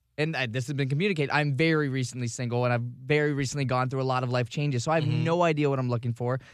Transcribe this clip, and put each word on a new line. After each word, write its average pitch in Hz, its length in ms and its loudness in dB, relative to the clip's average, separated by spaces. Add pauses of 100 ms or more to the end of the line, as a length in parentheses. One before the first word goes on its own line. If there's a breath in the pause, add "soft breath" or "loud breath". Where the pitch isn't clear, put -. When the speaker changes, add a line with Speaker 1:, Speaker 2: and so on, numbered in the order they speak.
(160)
Speaker 1:
and 156 220 -2
I, 131 80 0
this 120 220 -4
has 147 80 -4
been 131 140 0
communicated, 151 440 0
I'm 147 240 2
very 156 320 4
recently 127 380 -4
single, 120 380 -2
and 120 80 2
I've 117 100 0
very 139 500 0
recently 139 320 -2
gone 127 240 0
through 135 140 -2
a - 0 -
lot 127 200 0
of 123 60 -4
life 123 180 0
changes, 143 380 -2
so 156 60 0
I 160 40 4
have 165 100 2
Speaker 2:
Mm-hmm. 156 180 0
Speaker 1:
no 165 180 2
idea 151 300 4
what 135 80 0
I'm 127 100 -2
looking 117 240 -2
for. 123 260 -2 (140 loud breath)